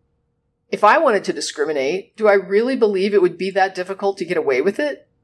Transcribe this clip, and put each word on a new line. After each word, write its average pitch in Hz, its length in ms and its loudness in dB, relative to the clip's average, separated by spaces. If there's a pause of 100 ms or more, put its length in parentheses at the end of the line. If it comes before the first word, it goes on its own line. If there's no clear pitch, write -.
(720)
If - 120 -2
I 220 140 6
wanted 233 280 2
to 180 80 -4
discriminate, 151 840 -4
do 220 120 0
I 202 60 6
really 208 420 0
believe 208 380 0
it 202 80 4
would 175 160 0
be 185 140 -4
that 190 240 0
difficult 196 420 -4
to 180 80 -6
get 170 120 -4
away 139 240 0
with 202 180 -2
it? 294 280 -6 (160)